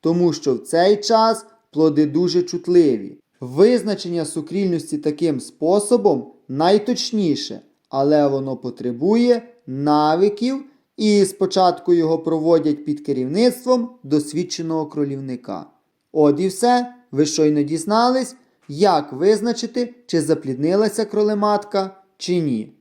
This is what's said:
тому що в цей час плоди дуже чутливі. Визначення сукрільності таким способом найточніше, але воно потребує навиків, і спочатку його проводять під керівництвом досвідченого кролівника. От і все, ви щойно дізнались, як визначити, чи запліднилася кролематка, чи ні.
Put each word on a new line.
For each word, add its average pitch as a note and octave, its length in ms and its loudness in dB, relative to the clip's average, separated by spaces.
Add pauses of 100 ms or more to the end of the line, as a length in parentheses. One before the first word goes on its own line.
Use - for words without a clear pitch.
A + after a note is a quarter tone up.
тому E3+ 320 2
що C#3 220 -2
в A#2 40 -4
цей F3+ 380 2
час A3 500 2 (240)
плоди D3+ 360 2
дуже E3+ 360 0
чутливі. E3+ 760 0 (220)
Визначення F3 840 -4
сукрільності D#3+ 720 -6
таким D3+ 420 -4
способом G3 880 0 (220)
найточніше, F#3 1120 -2 (280)
але C#3+ 400 2
воно C3+ 280 -4
потребує D#3+ 840 0 (240)
навиків, E3 1000 0 (320)
і G#3 280 4
спочатку F#3 680 0
його D#3+ 240 2
проводять D#3+ 680 0
під D3 160 -6
керівництвом A3 880 -2 (140)
досвідченого D#3+ 840 -4
кролівника. C3+ 800 -8 (460)
От D3 280 4
і F#3 60 0
все, B3 480 0 (180)
ви C#3+ 140 2
щойно D3+ 360 2
дізнались, A3 720 0 (320)
як D3+ 440 2
визначити, A3 840 -2 (120)
чи E3+ 140 0
запліднилася D#3+ 840 0
кролематка, G#3 920 0 (200)
чи F3+ 240 -2
ні. A#2+ 300 -4 (100)